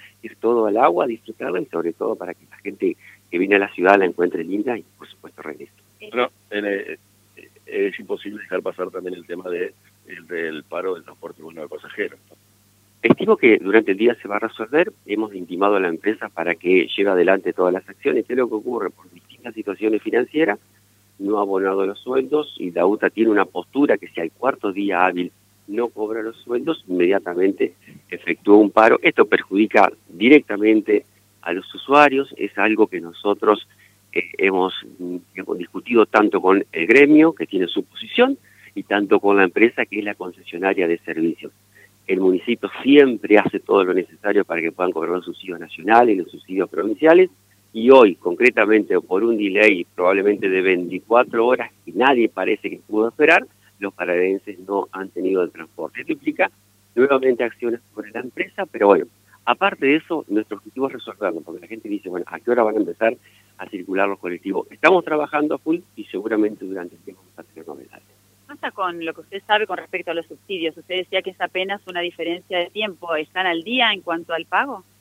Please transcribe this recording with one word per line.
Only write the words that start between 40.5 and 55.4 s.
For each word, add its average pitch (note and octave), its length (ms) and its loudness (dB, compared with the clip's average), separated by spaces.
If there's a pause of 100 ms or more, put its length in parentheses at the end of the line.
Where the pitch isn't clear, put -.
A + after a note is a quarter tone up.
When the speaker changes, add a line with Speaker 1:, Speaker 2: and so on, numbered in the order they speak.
Speaker 1:
de E2+ 100 -2
servicios. D#2+ 540 -6 (540)
El F#2 140 -2
municipio F#2+ 500 0 (120)
siempre C3 540 6
hace G2 240 0
todo G2+ 240 2
lo F2+ 80 0
necesario F#2 540 -2
para E2 160 -4
que E2 100 -4
puedan F#2 200 -2
cobrar E2 180 -4
los F2+ 160 -6
subsidios F2 340 -12
nacionales G#2+ 540 2
y F#2+ 40 0
los E2 120 -8
subsidios F#2 400 -6
provinciales, D#3 580 4 (420)
y A2+ 200 2
hoy, A#2 240 8
concretamente, G#2 840 2
por F#2 240 -2
un A#2 140 0
delay G2 480 2 (100)
probablemente G2 540 2
de F#2 140 2
veinticuatro F#2+ 840 0
horas A#2+ 240 -2 (140)
que - 80 -16
nadie A#2+ 380 2
parece G2 400 -6
que F2 80 -12
pudo G#2+ 300 -2
esperar, D#3 380 2 (320)
los G2 140 -8
paradenses F2+ 680 -2
no F#2+ 300 -6
han F#2+ 200 -12
tenido F#2 320 -2